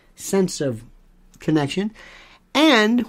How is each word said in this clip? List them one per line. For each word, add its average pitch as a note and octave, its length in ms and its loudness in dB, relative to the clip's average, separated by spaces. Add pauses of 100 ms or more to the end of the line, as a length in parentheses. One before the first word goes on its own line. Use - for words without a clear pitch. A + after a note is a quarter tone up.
(140)
sense - 460 -4
of B2+ 240 -6 (540)
connection, D#3 540 -2 (640)
and A#3+ 540 2